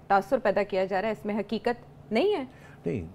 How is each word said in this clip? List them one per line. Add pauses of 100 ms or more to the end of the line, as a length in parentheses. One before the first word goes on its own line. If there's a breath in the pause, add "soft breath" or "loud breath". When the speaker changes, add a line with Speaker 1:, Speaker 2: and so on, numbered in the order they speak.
Speaker 1:
तासुर
पैदा
किया
जा
रहा
है,
इसमें
हकीकत (340)
नहीं
है? (420 loud breath)
Speaker 2:
नहीं,